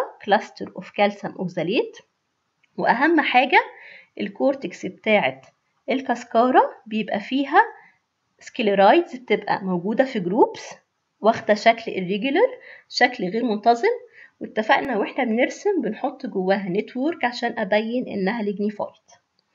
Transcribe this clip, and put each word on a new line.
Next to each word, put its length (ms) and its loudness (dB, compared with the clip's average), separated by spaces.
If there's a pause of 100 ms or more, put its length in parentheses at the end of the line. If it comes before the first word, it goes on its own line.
(240)
cluster 440 -2
of 180 -16
calcium 460 -2
oxalate، 720 -4 (760)
وأهم 440 2
حاجة 380 4 (600)
الكورتكس 680 -4
بتاعت 600 0 (440)
الكاسكارا 720 2 (240)
بيبقى 340 -4
فيها 420 2 (800)
سكليرايدز 760 4
بتبقى 480 -2
موجودة 400 0
في 160 -4
جروبس 540 0 (480)
واخدة 320 2
شكل 380 2
irregular، 580 0 (400)
شكل 400 0
غير 140 -2
منتظم، 440 2 (520)
واتفقنا 580 -2
واحنا 260 -2
بنرسم 580 0
بنحط 440 -6
جواها 440 -2
نتورك 560 -4
عشان 340 -4
أبين 480 -2
إنها 340 -2
ليجنيفايد. 600 -6 (540)